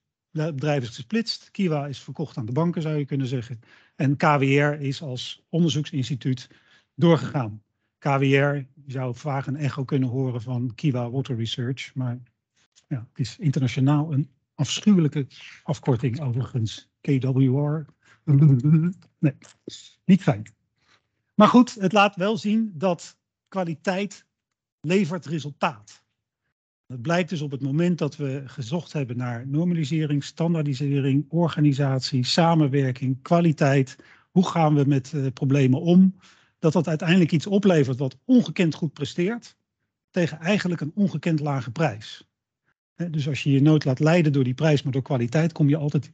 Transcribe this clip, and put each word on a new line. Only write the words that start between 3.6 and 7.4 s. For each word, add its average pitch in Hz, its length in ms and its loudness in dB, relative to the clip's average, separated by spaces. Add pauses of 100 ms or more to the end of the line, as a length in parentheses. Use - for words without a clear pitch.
En 135 200 0
K - 60 -4
W 147 200 4
R 143 400 2
is 139 200 -6
als 127 480 -12
onderzoeksinstituut 139 1000 -2 (460)
doorgegaan. 131 640 0 (360)